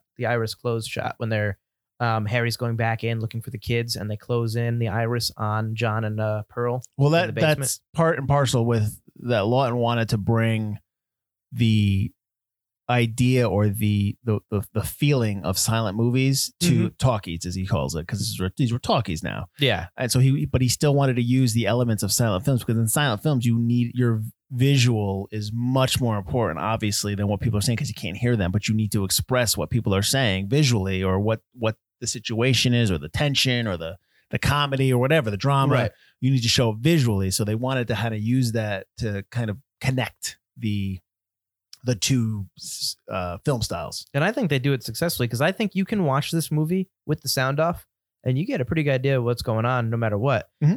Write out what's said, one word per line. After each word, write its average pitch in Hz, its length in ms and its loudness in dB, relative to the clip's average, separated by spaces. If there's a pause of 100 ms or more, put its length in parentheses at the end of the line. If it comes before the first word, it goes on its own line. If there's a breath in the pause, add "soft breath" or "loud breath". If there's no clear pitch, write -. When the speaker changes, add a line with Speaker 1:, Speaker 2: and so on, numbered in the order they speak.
(160)
Speaker 1:
the 120 100 -4
iris 113 280 -2
close 117 320 -4
shot, - 300 -6
when 113 140 -6
they're, 104 280 -2 (400)
um, 110 280 0
Harry's 117 300 0
going 117 200 -4
back 113 260 -2
in 113 160 -2
looking 113 240 -6
for - 80 -12
the 117 80 -10
kids, 120 380 -4
and 101 120 -6
they 107 80 -6
close 117 380 -2
in 117 240 0
the 117 80 -2
iris 117 500 -2
on 110 380 -2
John 110 300 -2
and, 107 160 -4
uh, 107 280 -2
Pearl 120 320 -4 (160)
Speaker 2:
Well, 139 120 4
Speaker 1:
in 151 60 4
Speaker 2:
that, 170 120 2
Speaker 1:
the 151 60 -8
basement. 147 260 2
Speaker 2:
that's 131 220 -6 (120)
part 165 280 2
and 131 80 -4
parcel 135 360 2
with 113 360 0 (240)
that 113 220 2
Lawton 123 320 2
wanted 117 320 0
to 113 80 2
bring 110 600 0 (720)
the 104 600 2 (760)
idea 123 600 4
or 104 200 2
the, 104 560 0
the, 107 160 0 (100)
the, 104 120 0 (100)
the 107 100 -2
feeling 117 600 0
of 95 120 -2
silent 110 400 0
movies 131 600 2
to 175 140 2
Speaker 1:
Mm-hmm. 175 140 4 (120)
Speaker 2:
talkies, 101 480 -2
as 90 80 -6
he 95 100 -4
calls 76 300 -2
it, 78 140 -6
'cause 101 100 -4
this 98 120 -4
is 104 100 -8
where, 92 160 -2
these 120 160 0
were 123 80 -2
talkies 107 420 -2
now. 57 240 -8 (140)
Speaker 1:
Yeah. 101 260 2 (100)
Speaker 2:
And 123 140 -4
so 127 80 2
he, 135 260 2
but 135 160 -2
he 131 80 4
still 147 240 2
wanted 139 220 2
to 123 80 0
use 123 300 2
the 113 140 0
elements 113 360 2
of 101 80 -2
silent 107 340 0
films, 131 200 2
because 113 140 0
in 113 100 0
silent 135 340 0
films, 131 240 0
you 117 140 2
need, 120 340 0
your 117 280 0 (280)
visual 120 800 2
is 107 240 -6
much 127 460 0
more 113 180 2
important, 95 400 -2
obviously, 104 560 -2
than 101 140 0
what 101 120 0
people 107 180 0
are 101 40 0
saying, 117 160 0
'cause 147 100 -4
you 110 60 -8
can't 101 220 -8
hear 120 180 2
them, 92 160 2
but 98 160 0
you 110 80 0
need 107 160 0
to 101 140 0
express 120 520 0
what 78 140 -4
people 107 240 2
are 98 80 4
saying 101 460 0
visually, 107 520 2
or 95 200 2
what, 110 220 0 (120)
what 110 220 -2 (240)
the 120 80 -6
situation 120 680 2
is, 117 160 4
or 85 80 0
the 73 100 -8
tension, 127 600 0
or 90 80 -2
the, 82 220 -10 (320)
the - 80 -2
comedy, 135 540 2
or 123 60 4
whatever, 131 320 2
the 101 60 -2
drama. 139 380 2
Speaker 1:
Right. 110 160 2 (300 soft breath)
Speaker 2:
You 131 120 2
need 127 100 2
to 117 60 0
show 117 220 2
it 107 100 -6
visually. 117 500 2
So 107 140 -2
they 107 100 -2
wanted 123 340 -2
to 117 60 -2
kind 110 200 -2
of 107 60 -4
use 120 320 2
that 104 360 -4 (100)
to 101 320 -6
kind 120 200 -4
of 95 80 -6 (220)
connect - 580 -4 (180)
the, 101 420 -4 (840)
the 123 100 0
two 110 520 0 (120)
s-, - 380 -8 (140)
uh, 90 340 -4
film 127 180 0
styles. - 520 -6
Speaker 1:
And 139 100 0
I 208 80 2
think 226 180 -2
they 143 80 2
do 139 140 0
it 127 100 -2
successfully, 123 460 -2
'cause 117 120 -4
I 165 120 4
think 202 220 -4
you 190 100 0
can 202 200 0
watch 139 260 0
this 165 200 -2
movie 160 380 0 (180)
with 156 160 -2
the 135 60 -6
sound 135 320 0
off 170 260 -2 (380)
and 127 140 2
you 170 80 -2
get 262 140 -2
a 165 60 0
pretty 160 160 0
good 143 120 2
idea 135 240 2
of 120 60 0
what's 120 180 0
going 113 220 0
on 120 240 0
no 117 80 -2
matter 110 220 0
what. 123 320 0 (120)
Speaker 2:
Mm-hmm. 160 140 4